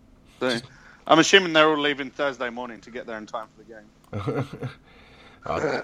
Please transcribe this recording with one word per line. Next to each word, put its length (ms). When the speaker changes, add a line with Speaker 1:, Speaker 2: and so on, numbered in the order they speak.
Speaker 1:
So, 180
I'm 140
assuming 320
they're 180
all 80
leaving 320
Thursday 400
morning 300
to 100
get 160
there 100
in 100
time 200
for 60
the 720
game. 160
Speaker 2:
<laughs> 60
Oh. 360